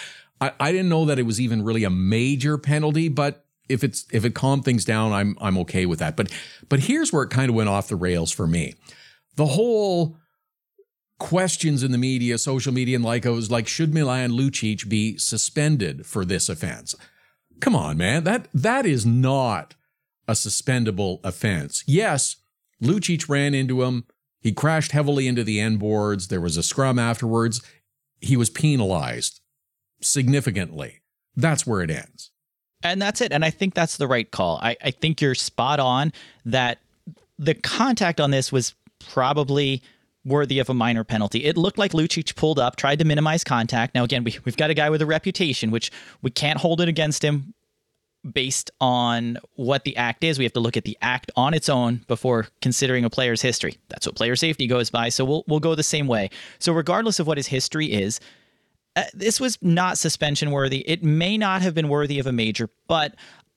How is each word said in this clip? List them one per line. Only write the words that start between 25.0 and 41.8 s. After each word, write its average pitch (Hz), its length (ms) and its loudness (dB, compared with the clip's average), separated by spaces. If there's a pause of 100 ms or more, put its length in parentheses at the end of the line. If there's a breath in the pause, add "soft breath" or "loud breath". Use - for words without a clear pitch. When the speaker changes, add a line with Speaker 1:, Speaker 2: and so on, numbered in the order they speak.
Speaker 1:
into 123 160 0
the 107 160 0
end 107 200 2
boards. 104 500 0
There 92 100 -2
was 85 160 -2
a 82 80 0
scrum 131 360 0
afterwards. 113 640 0 (600 loud breath)
He 131 160 2
was 117 120 2
penalized 117 920 0 (600)
significantly. 101 1000 -2 (340)
That's 156 320 0
where 104 140 0
it 85 100 -2
ends. - 400 -12 (500)
Speaker 2:
And 185 200 -2
that's 202 180 -2
it. 220 140 0
And 147 100 2
I 160 60 2
think 190 240 -2
that's 165 240 0
the 143 100 0
right 120 220 0
call. 85 320 0
I, 117 200 -2
I 147 100 -2
think 151 300 -2
you're 135 140 2
spot 135 460 0
on 135 320 2 (320 loud breath)
that 120 340 0 (580)
the 151 160 2
contact 214 680 0
on 143 100 2
this 135 200 0
was 127 220 0 (260)
probably 139 800 0 (440 soft breath)
worthy 135 340 2
of 127 100 0
a 131 40 0
minor 117 300 2
penalty. 110 420 0
It 165 120 2
looked 175 200 0
like 202 140 0